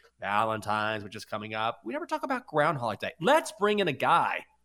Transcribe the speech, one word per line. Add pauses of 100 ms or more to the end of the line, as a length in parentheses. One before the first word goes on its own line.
(200)
Valentine's,
which
is
coming
up.
We
never
talk
about
Groundhog
Day.
Let's
bring
in
a
guy (200)